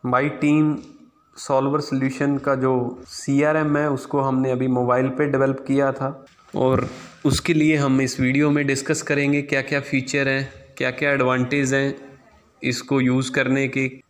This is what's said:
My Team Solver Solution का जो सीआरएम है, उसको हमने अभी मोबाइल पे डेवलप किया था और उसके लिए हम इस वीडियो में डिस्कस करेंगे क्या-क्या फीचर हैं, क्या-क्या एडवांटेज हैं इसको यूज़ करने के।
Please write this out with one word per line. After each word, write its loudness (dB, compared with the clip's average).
My 0
Team 4
Solver 2
Solution -2
का 0
जो -2
सीआरएम 0
है, 0
उसको -2
हमने 0
अभी 0
मोबाइल 2
पे -2
डेवलप 0
किया 2
था -8
और 2
उसके 2
लिए 4
हम 2
इस -2
वीडियो 2
में 2
डिस्कस -2
करेंगे 0
क्या-क्या -2
फीचर -2
हैं, -2
क्या-क्या -2
एडवांटेज 0
हैं 0
इसको -2
यूज़ 0
करने 0
के। -4